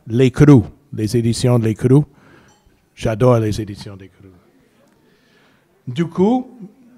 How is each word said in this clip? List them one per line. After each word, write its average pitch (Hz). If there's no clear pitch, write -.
L'Écrou, 131
les 110
éditions 120
de 113
L'Écrou. 123
J'adore 117
les 107
éditions 101
de 92
L'Écrou. 95
Du 160
coup, 226